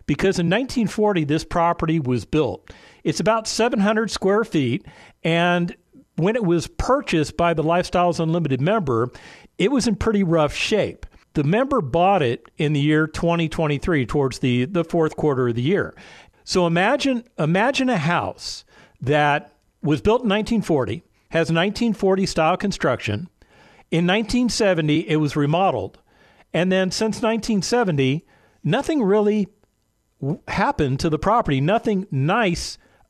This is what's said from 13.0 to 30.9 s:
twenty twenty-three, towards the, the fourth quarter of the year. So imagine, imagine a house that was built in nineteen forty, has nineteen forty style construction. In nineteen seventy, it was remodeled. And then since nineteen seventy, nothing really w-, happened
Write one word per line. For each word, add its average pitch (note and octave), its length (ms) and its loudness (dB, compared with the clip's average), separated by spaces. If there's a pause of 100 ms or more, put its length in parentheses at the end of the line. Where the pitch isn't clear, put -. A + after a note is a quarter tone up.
twenty E3+ 440 -2
twenty-three, D3 560 0
towards C3+ 320 -2
the, B2 260 2
the E3+ 200 -2
fourth D#3+ 300 0
quarter C3+ 340 0
of A#2 80 -2
the A#2+ 60 -2
year. D#3+ 320 -2 (500)
So F3+ 220 0
imagine, A#3 580 0 (140)
imagine A#3 520 0
a A3 80 0
house D3+ 680 -4 (360)
that D3 520 0 (300)
was D3+ 180 0
built A#3 220 2
in A#3+ 60 -2
nineteen G#3 340 0
forty, C3+ 400 -2 (280)
has D#3+ 200 0
nineteen G#3 420 0
forty F#3+ 320 0
style E3+ 320 0
construction. C#3 720 -4 (600)
In E3+ 160 0
nineteen A#3 420 0
seventy, E3 600 2
it D#3 80 0
was D3+ 180 0
remodeled. D3 640 0 (560)
And F3+ 160 0
then F#3 220 0
since G#3+ 300 -4
nineteen A3 380 0
seventy, D#3+ 640 0 (380)
nothing C4+ 400 0
really G#3 460 2 (720)
w-, C#3 260 -4
happened E3 540 -2